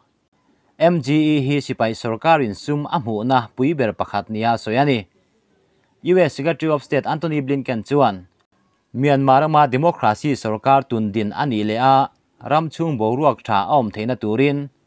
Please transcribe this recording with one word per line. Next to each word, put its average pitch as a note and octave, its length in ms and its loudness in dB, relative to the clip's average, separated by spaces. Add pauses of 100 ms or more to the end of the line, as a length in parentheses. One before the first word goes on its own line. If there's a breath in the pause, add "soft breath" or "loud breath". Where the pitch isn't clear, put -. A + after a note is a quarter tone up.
(800)
M E3 240 2
G B2 80 -4
E D3+ 320 2
hi C#3 160 0
sipai A#2 320 -2
sarkar A#2+ 500 0
in G#2+ 140 -2
sum D3 320 -6
a E3 140 -4
hmuh A2 260 -4
na B2+ 300 2
pui C#3+ 180 0
ber A#2+ 180 0
pakhat - 380 -6
nia A2 240 -2
soya A#2 320 0
ni. A#2 220 0 (960)
U F3+ 160 2
S D#3 140 2
Secretary D#3 360 -2
of D3 140 -2
State C3+ 200 -2
Antony D3+ 380 -4
Blinken C3 400 -4
chuan, G#2+ 460 0 (680)
Myanmar C#3 560 2
ma D3+ 160 4
democracy C3 680 0
sarkar B2 540 0
tun A2 220 -2
din G#2 220 -2
ani A2+ 320 -2
le G#2+ 140 -2
a, C3+ 320 4 (380)
ram D#3 220 0
chung E3 260 -4
boruak A#2+ 460 0
tha G2 240 -2
om A#2+ 240 0
theina A2+ 240 -4
turin, C#3 560 -2 (160)